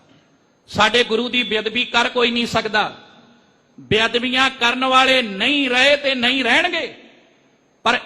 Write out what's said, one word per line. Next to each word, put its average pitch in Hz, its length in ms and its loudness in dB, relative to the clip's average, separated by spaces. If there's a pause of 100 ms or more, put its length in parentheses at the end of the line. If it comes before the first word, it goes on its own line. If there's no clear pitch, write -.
(720)
ਸਾਡੇ 220 340 2
ਗੁਰੂ 226 240 -2
ਦੀ 247 140 -2
ਬੇਅਦਬੀ 220 420 -4
ਕਰ 240 240 0
ਕੋਈ 240 220 0
ਨਹੀਂ 233 160 -2
ਸਕਦਾ। 214 440 -2 (880)
ਬੇਅਦਬੀਆਂ 233 720 0 (120)
ਕਰਨ 247 240 0
ਵਾਲੇ 262 380 4
ਨਹੀਂ 240 480 -2
ਰਹੇ 262 260 4
ਤੇ 277 180 -2
ਨਹੀਂ 254 300 0
ਰਹਿਣਗੇ। 320 420 0 (1000)
ਪਰ 240 220 0